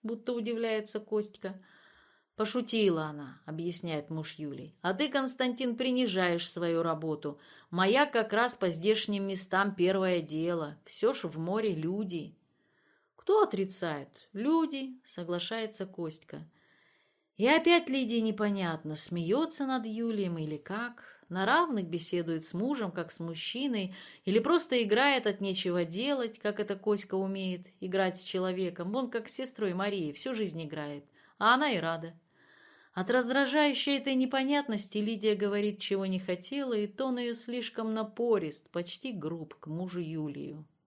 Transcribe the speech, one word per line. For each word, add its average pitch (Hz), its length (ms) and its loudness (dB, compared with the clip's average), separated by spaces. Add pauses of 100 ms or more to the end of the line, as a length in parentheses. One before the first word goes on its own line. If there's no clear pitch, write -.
будто 226 300 -4
удивляется 226 680 -2
Костька. 208 580 -4 (800)
«Пошутила 214 640 2
она», 147 420 -10
объясняет 165 640 -4
муж 156 260 -6
Юлий. 139 460 -10
«А 180 120 0
ты, 277 160 0
Константин, 254 680 0
принижаешь 190 720 2
свою 170 340 0
работу. 156 540 -2 (320)
Маяк 214 440 4
как 220 180 2
раз 240 240 2
по 185 140 2
здешним 196 580 0
местам 196 480 0
первое 185 460 4
дело. 156 640 -2
Всё - 260 2
ж - 140 -4
в 151 120 -6
море 190 380 0
люди». 175 580 -4 (840)
«Кто 427 240 4
отрицает? 185 920 -2
Люди», 269 720 -2
соглашается 185 840 -6
Костька. 160 600 -10 (880)
И 202 100 0
опять 330 440 6
Лидии 240 320 2
непонятно, 196 720 0
смеётся 208 680 0
над 262 200 -2
Юлием 214 520 -2
или 151 180 -4
как. 220 720 -10
На 185 180 -2
равных 247 440 2
беседует 165 560 -2
с - 80 -10
мужем, 214 400 -2
как 170 180 -6
с - 80 -16
мужчиной, 190 720 -4 (300)
или 202 160 4
просто 311 420 4
играет 247 460 4
от 196 140 -2
нечего 185 420 0
делать, 233 560 -2
как 208 220 -2
это 202 160 -2
Коська 202 380 0
умеет, 190 520 -2 (140)
играть 185 400 2
с - 20 -10
человеком. 185 680 -2
Вон 247 180 -2
как 226 160 -4
с - 60 -12
сестрой 220 400 -4
Марией 185 400 -2
всю 262 200 -4
жизнь 175 300 -4
играет, 147 400 -8 (340)
а 220 180 6
она 285 160 2
и 196 80 2
рада. 165 340 -2 (800)
От 190 180 -2
раздражающей 277 840 4
этой 269 180 0
непонятности 262 840 0
Лидия 214 360 2
говорит, 208 460 0
чего 190 260 0
не 185 140 0
хотела, 233 540 -2
и 208 120 2
тон 247 320 -2
её 240 160 -2
слишком 233 600 -4
напорист, 214 800 0
почти 175 420 -6
груб 160 420 -6
к - 120 -16
мужу 180 340 -4
Юлию. 151 640 -6 (220)